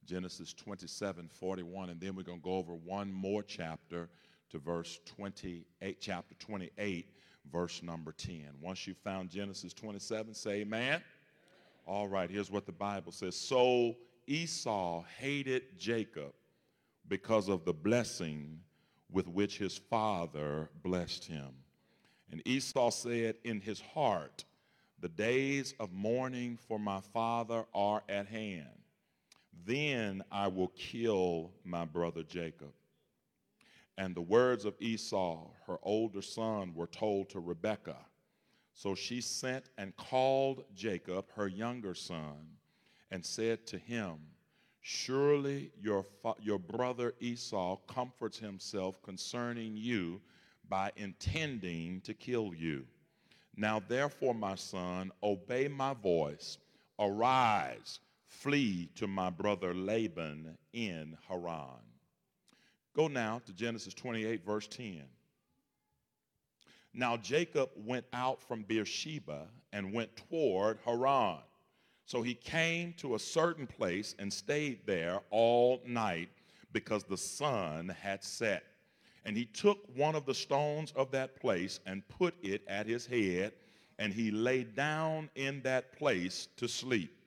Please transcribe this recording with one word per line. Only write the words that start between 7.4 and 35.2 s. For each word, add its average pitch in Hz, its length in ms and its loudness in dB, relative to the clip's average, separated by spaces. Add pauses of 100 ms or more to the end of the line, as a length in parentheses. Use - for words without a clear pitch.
verse 87 320 -2
number 80 300 -8
ten. 80 340 -10 (140)
Once 92 260 -6
you've 92 120 -8
found 95 300 -4
Genesis 95 440 -6
twenty-seven, 110 600 -6
say 104 280 -2
amen. 120 420 0 (800)
All 101 220 0
right, 95 220 0
here's 98 200 -2
what 101 160 -2
the 101 60 -10
Bible 95 400 -4
says. 92 240 -4
"So 123 640 6 (300)
Esau 104 760 -2 (160)
hated 131 580 -2
Jacob 87 540 -2 (800)
because 101 400 2
of 87 160 2
the 87 80 2
blessing 80 880 0 (500)
with 90 160 2
which 98 300 0
his 95 200 -4
father 80 920 0 (120)
blessed 90 440 -2
him. 71 240 -8 (840)
And 80 160 -10
Esau 127 440 4
said 117 520 0
in 113 160 -2
his 101 220 -6
heart, 101 640 0 (540)
'The 87 100 -6
days 131 720 0
of 98 100 -6
mourning 123 640 -2
for 110 240 -6
my 98 220 -2
father 113 720 0
are 101 340 2
at 101 200 -2
hand. 98 580 -8 (800)
Then 117 680 0
I 101 160 2
will 92 220 2
kill 90 840 0 (140)
my 87 180 -2
brother 82 400 -2
Jacob.' 78 500 -8 (1200)
And 95 180 -2
the 87 60 -2
words 113 420 8
of 104 180 -4
Esau, 95 680 0 (180)